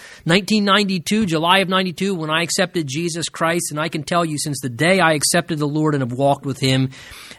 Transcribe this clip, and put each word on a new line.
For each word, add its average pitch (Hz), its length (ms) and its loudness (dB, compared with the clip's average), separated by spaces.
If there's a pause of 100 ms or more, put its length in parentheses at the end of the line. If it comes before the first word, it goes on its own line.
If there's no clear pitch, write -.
(240)
nineteen 202 400 2
ninety-two, 202 640 2
July 165 320 2
of 185 100 2
ninety-two, 190 460 -2
when 160 160 -4
I 160 120 0
accepted 170 440 -2
Jesus 160 420 -4
Christ. 165 440 -2
And 151 80 -4
I 165 80 -2
can 160 160 -6
tell 175 200 0
you, 151 140 -4
since 143 220 -6
the 135 80 -4
day 160 320 2
I 160 140 4
accepted 165 440 0
the 147 80 0
Lord 151 300 2
and 135 60 0
have 123 140 -4
walked 139 300 2
with 131 140 -6
him 131 300 2 (480)